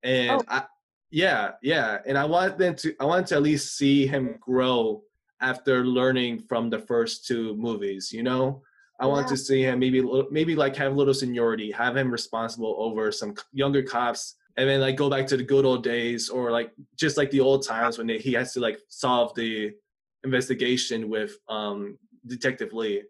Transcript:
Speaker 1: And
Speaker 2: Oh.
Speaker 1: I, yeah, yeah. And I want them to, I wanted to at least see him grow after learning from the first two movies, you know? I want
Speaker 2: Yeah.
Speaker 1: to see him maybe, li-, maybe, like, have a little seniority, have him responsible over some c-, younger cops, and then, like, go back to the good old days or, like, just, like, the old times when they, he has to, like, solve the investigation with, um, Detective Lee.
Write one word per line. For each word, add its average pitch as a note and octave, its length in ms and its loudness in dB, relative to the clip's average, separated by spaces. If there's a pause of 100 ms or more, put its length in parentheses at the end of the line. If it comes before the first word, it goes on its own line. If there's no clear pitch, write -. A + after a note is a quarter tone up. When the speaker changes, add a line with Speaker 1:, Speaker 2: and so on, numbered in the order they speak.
Speaker 1:
And B2 260 2 (100)
Speaker 2:
Oh. A#3+ 80 -2
Speaker 1:
I, C3 140 0 (480)
yeah, D3 400 2 (140)
yeah. B2 420 0
And C3+ 100 0
I C#3 100 2
want F3+ 320 2
them F3+ 180 2
to, - 240 -4
I C3 60 -2
wanted F3 220 2
to F3+ 60 0
at D3 80 4
least D3 340 0
see C#3 300 4
him C3 340 -2
grow B2+ 640 2 (380)
after B2+ 440 2
learning B2+ 540 2 (100)
from A#2 220 -2
the A2+ 80 -2
first A2+ 480 -2
two A2+ 300 -2
movies, G2+ 560 -4
you A2+ 100 -6
know? C3 400 0 (380)
I C3 60 0
want C#3 200 2
Speaker 2:
Yeah. B2+ 40 -4
Speaker 1:
to C#3 60 0
see C3+ 260 2
him B2+ 180 2
maybe, C3 200 4
li-, B2+ 300 2
maybe, D#3+ 240 0
like, C#3 220 0
have C#3 160 0
a - 20 -2
little C#3 200 4
seniority, A#2 580 -2
have A#2+ 240 -2
him C3 160 0
responsible A2+ 680 -4
over A2 320 -2
some G#2 260 -8
c-, - 60 -14 (100)
younger C#3 300 2
cops, A#2+ 540 -4 (200)
and C3 120 2
then, C3+ 120 2
like, C3+ 160 2
go C#3+ 140 2
back C3+ 160 0
to C3+ 100 0
the B2+ 60 0
good C3+ 220 4
old B2+ 180 2
days A#2 460 -2
or, B2 240 -2
like, A#2 180 0 (240)
just, D3 220 0
like, C#3+ 160 0
the C#3 80 6
old C3+ 260 4
times A#2 320 -2
when A2+ 80 -4
they, A2+ 120 -2
he A#2+ 160 -2
has B2 180 -2
to, B2 80 -4
like, A2 180 -2 (100)
solve B2+ 460 0
the A2 380 -4 (520)
investigation B2 840 0
with, G#2+ 280 -4 (120)
um, G#2 500 -6 (280)
Detective B2 460 -4
Lee. G#2+ 380 -2